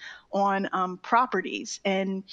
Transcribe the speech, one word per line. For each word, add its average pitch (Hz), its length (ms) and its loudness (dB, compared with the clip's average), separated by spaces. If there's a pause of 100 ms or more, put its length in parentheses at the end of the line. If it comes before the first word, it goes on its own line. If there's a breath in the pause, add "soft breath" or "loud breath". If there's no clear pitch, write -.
(340 loud breath)
on, 196 400 2
um, 185 240 0
properties. - 880 0
And 190 480 0